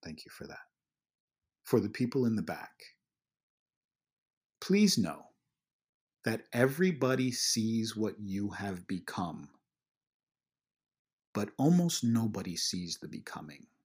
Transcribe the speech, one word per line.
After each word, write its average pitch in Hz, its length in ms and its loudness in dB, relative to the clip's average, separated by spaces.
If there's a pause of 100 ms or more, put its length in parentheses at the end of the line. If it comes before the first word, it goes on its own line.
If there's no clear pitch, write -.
Thank - 240 -14
you - 60 -20
for - 160 -14
that. - 100 -14 (1040)
For - 160 4
the 104 100 2
people 127 360 0
in 113 100 2
the 104 60 0
back, 82 300 -8 (1900)
please 202 380 6
know 82 300 -2 (960)
that 113 160 -2 (120)
everybody 131 800 4
sees 113 640 0
what 107 240 -2
you 101 300 -4
have 98 380 -6
become, 82 600 -6 (1800)
but 104 240 -2
almost 170 460 4
nobody 104 520 0
sees 87 460 -6
the - 60 -14
becoming. - 600 -14 (180)